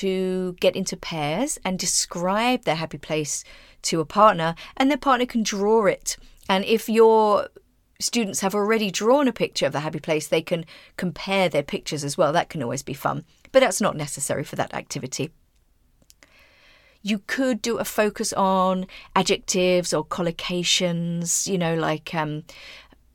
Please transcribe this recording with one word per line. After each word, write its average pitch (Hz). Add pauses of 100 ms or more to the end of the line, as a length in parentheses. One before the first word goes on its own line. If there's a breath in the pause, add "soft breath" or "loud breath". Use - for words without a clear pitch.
to 185
get 190
into 185
pairs 165
and 185
describe 208
their 156
happy 160
place 156 (380 loud breath)
to -
a 156
partner, 180 (240 loud breath)
and 269
their 285
partner 247
can 240
draw 208
it. - (320 soft breath)
And 196
if 220
your 220 (520)
students -
have 196
already 208
drawn 254
a 240
picture -
of 139
the 139
happy 156
place, 156
they 165
can 165 (320 loud breath)
compare 190
their 147
pictures 151
as 143
well. 151
That 170
can 156
always 123
be -
fun, 139 (260 soft breath)
but 262
that's 233
not 185
necessary 147
for -
that -
activity. 131 (1700 soft breath)
You 202
could 254
do 233
a -
focus 214
on 190 (280 loud breath)
adjectives 180
or 156
collocations, 170
you 196
know, 165
like, 156
um, 156 (720 loud breath)